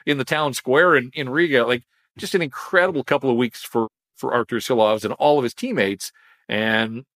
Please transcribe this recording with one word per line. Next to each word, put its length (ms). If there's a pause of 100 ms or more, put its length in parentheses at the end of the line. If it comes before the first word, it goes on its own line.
in 120
the 60
town 300
square 420
in, 180
in 160
Riga, 360
like, 180 (340)
just 160
an 80
incredible 640
couple 260
of 60
weeks 280
for, 260 (260)
for 180
Artur 260
Silovs 440
and 120
all 220
of 60
his 100
teammates. 600 (340)
And, 560 (120)